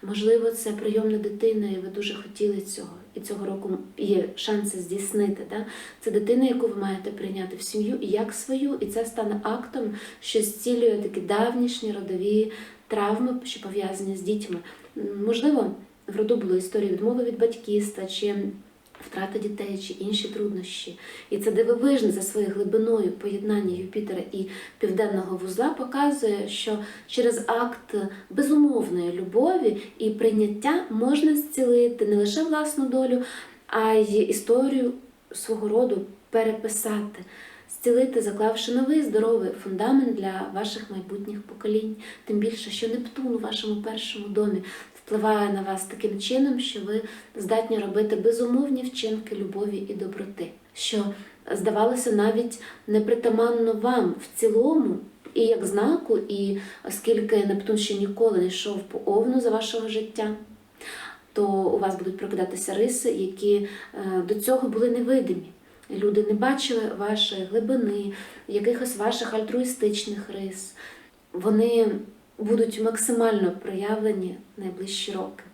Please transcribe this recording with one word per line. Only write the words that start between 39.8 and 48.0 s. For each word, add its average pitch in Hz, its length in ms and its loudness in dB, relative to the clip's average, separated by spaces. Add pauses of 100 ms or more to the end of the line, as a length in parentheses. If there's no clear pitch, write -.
для 190 400 -4
ваших 214 360 -6
майбутніх 202 500 -8
поколінь. 214 540 -2 (300)
Тим 208 140 0
більше, 220 320 -2
що 226 160 -4
Нептун 247 400 -4
у 233 100 0
вашому 214 440 -4
першому 214 460 -8
домі 202 360 0 (420)
впливає 214 480 2
на 196 80 -2
вас 190 220 -4
таким 202 360 -4
чином, 254 400 2
що 220 200 -6
ви 208 220 -2 (340)
здатні 220 440 0
робити 202 360 0